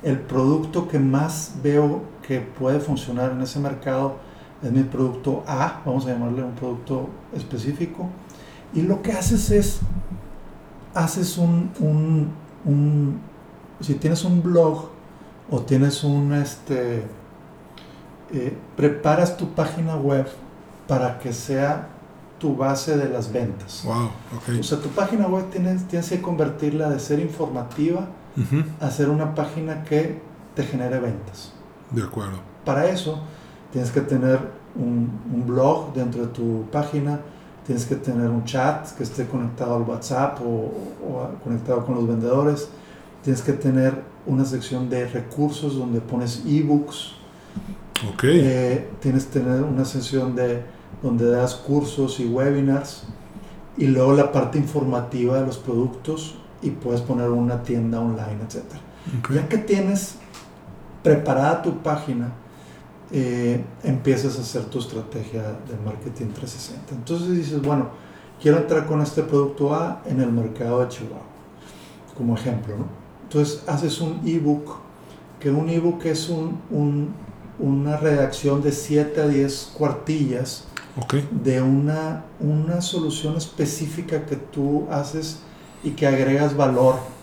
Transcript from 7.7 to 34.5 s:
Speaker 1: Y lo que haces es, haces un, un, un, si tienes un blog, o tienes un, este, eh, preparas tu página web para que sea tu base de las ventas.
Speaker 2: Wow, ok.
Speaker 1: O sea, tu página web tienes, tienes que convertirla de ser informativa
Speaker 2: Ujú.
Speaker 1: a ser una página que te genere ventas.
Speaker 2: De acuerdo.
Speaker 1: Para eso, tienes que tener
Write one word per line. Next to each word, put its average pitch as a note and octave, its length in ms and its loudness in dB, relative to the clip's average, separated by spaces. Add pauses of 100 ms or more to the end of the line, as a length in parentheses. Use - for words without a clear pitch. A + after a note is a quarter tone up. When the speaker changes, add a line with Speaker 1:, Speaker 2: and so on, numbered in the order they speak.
Speaker 1:
Y D#3+ 80 2
lo F#3+ 200 4
que A3+ 120 -2
haces - 380 4
es, G3+ 280 4 (1120)
haces F3+ 440 0
un, E3+ 420 4
un, D3+ 500 4 (360)
un, D3 540 4 (600)
si C#3 160 -2
tienes D#3+ 300 0
un F3 180 4
blog, E3 460 4 (640)
o B2 100 0
tienes C#3 420 4
un, C#3+ 300 4
este, B2 720 -2 (1300)
eh, B2+ 240 -2 (200)
preparas D#3 640 4
tu E3+ 160 -4
página D#3+ 420 -2
web C3+ 320 2 (600)
para B2+ 320 0
que A#2+ 140 -6
sea C#3+ 560 -2 (500)
tu C#3+ 160 0
base C#3 420 0
de C3+ 120 0
las A#2 240 -4
ventas. A2 500 -4
Speaker 2:
Wow, A#2 220 -2 (320)
ok. A#2+ 220 -2
Speaker 1:
O - 40 -2
sea, D3 160 -2
tu - 100 -6
página G3+ 380 2
web F#3 220 0
tienes, F#3 380 0
tienes E3+ 220 -2
que F3+ 120 -2
convertirla D3+ 680 0
de C3+ 100 0
ser D3 200 0
informativa D#3 880 -2 (300)
Speaker 2:
Ujú. C#3+ 260 2 (160)
Speaker 1:
a D3 120 0
ser C#3+ 180 2
una D3+ 260 0
página D#3 480 -4
que D#3 380 0 (340)
te C#3 80 0
genere B2 360 -2
ventas. - 540 -6 (380)
Speaker 2:
De A#2 120 0
acuerdo. G2 340 -6 (260)
Speaker 1:
Para C#3+ 260 2
eso, D#3 300 -2 (540)
tienes B2 180 0
que C#3+ 100 2
tener C3 380 4 (360)